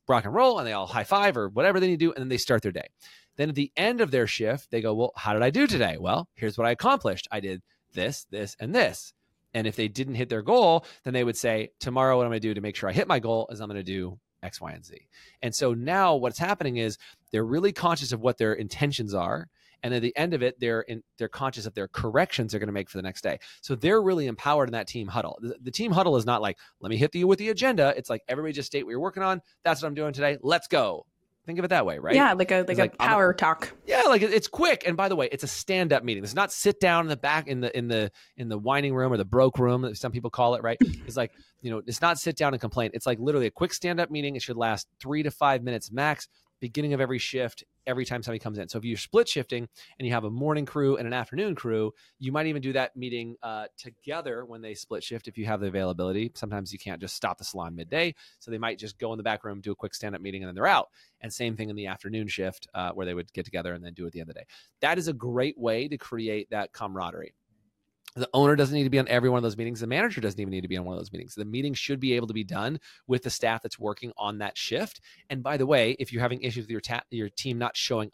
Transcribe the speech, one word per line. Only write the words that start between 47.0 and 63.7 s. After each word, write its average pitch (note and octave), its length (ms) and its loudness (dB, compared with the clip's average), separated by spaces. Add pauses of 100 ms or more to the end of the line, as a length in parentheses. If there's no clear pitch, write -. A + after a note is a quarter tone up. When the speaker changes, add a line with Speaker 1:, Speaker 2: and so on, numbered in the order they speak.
Speaker 1:
shift, B2+ 440 -4 (220)
every B2+ 180 -2
time B2 200 -6
somebody A2+ 160 -6
comes G#2+ 180 -8
in. F2+ 100 -8
So A#2 120 -8
if G#2+ 40 -8
you're A#2 140 -4
split A#3 320 2
shifting A#2+ 400 -4 (280)
and B2+ 100 -6
you A#2 40 -2
have A#2 120 0
a G#2 60 -4
morning D3 360 -2
crew C#3 320 2
and A#2 100 -4
an A#2+ 60 -6
afternoon D3 420 -4
crew, A2 380 -2 (260)
you C3 120 -6
might D#3 160 -2
even D3 140 -4
do C3 120 -4
that C3 240 -2
meeting, A#2+ 460 -8
uh, G#2+ 240 -8 (100)
together B2+ 640 -10
when A#2 180 -16
they G#2+ 120 -12
split G2 300 -10
shift A#2 240 -10
if G#2+ 100 -16
you G#2+ 80 -6
have G#2+ 160 -2
the G2+ 60 -2
availability. F#2+ 640 -2
Sometimes G2+ 400 -8
you G2 60 -14
can't F2 200 -10
just F#2 160 -10
stop F#2+ 220 -4
the F#2+ 60 -18
salon E2+ 320 -10
midday. D3 380 -2 (260)
So - 120 -14
they A2+ 60 -6
might A2+ 220 -4
just G#2+ 180 -14
go A2+ 160 -6
in A2 40 -8
the G#2 60 -8
back G#2+ 220 -2
room, G2+ 160 -10
do G#2 100 -6
a G2 40 -6
quick - 180 -12
stand-up G2+ 260 -8
meeting, F#2+ 240 -10
and F#2 60 -10
then F2+ 60 -12
they're A#2 120 0
out. E3+ 220 2 (320)
And A2+ 100 -12
same A#2 240 -4
thing A2 140 -8
in G#2 60 -8
the G#2 100 -8
afternoon G2+ 420 -6
shift, F#2+ 460 -6
uh, F2+ 180 -4
where F#2 140 -6
they F2+ 80 -6
would F2 200 -8
get F#2 120 -8
together F2 280 -8